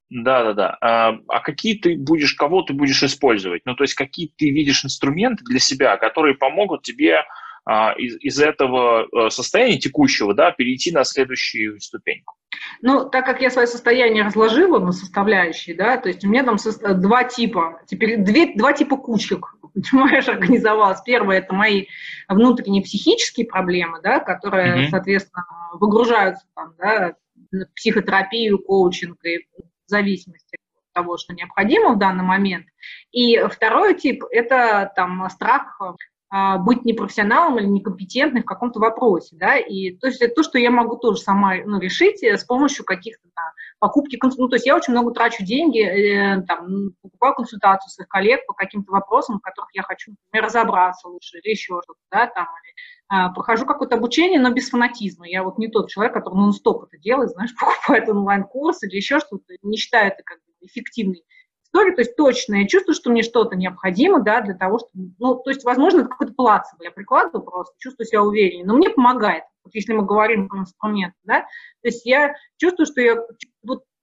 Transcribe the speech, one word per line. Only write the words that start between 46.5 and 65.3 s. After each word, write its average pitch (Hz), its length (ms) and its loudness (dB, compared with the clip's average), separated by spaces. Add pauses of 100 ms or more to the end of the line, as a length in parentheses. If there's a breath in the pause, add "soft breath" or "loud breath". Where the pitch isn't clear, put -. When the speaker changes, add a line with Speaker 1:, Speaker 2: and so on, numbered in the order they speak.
Speaker 2:
м, 196 380 -6
покупаю 262 320 -2
консультацию 196 560 0
своих - 180 -18
коллег 202 380 0
по - 60 -10
каким-то 196 380 -8
вопросам, 202 460 0
в - 40 -10
которых - 320 -14
я 190 100 -6
хочу, 190 300 -14 (120)
например, 220 220 -2
разобраться 190 600 0
лучше 175 300 -20
или 202 140 -6
ещё 185 320 -6
что-то, - 160 -20 (120)
да, 226 160 2
там, 175 200 -6 (160 loud breath)
или, - 100 -20 (340 loud breath)
а, 185 220 0
прохожу 226 380 -2
какое-то 262 280 0
обучение, 302 440 2
но 247 100 4
без 254 220 -2
фанатизма. 202 580 -4
Я 185 140 -4
вот 185 160 -6
не 220 100 -4
тот 220 200 -2
человек, 220 260 -2
который 208 200 -6
нон-стоп 202 560 0
это 156 100 -20
делает, 247 280 0
знаешь, 202 260 -8
<laughs> - 40 -12
покупает - 500 2
онлайн-курс 202 720 -2
или 190 120 -12
ещё 233 240 -2
что-то, 196 420 -10
не 208 160 -6
считаю 208 300 0
это - 180 -8
как - 140 -20
бы - 260 -20
эффективной 196 580 -8 (400 soft breath)
историей, 381 320 0
то 247 60 0
есть 233 140 -2
точно, 247 460 0
я 196 60 2
чувствую, 349 280 2
что - 140 -4
мне 233 120 4
что-то 226 360 -2
необходимо, 190 640 0
да, 214 180 2
для 202 140 -6
того, 190 260 -2
чтобы, 185 300 -14 (100)
ну, 247 160 0